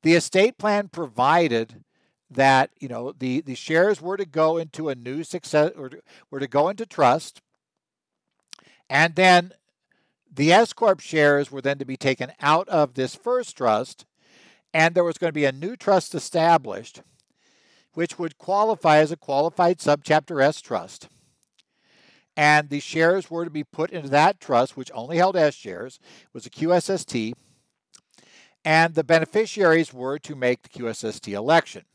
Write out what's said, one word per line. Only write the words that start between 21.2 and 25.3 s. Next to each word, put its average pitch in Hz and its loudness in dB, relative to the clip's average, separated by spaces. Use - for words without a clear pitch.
And 151 4
the 143 -6
shares 165 0
were 170 -8
to 165 -10
be 151 -8
put 160 -6
into 151 -12
that 156 2
trust, 127 -2
which 131 -14
only 131 -8
held 185 2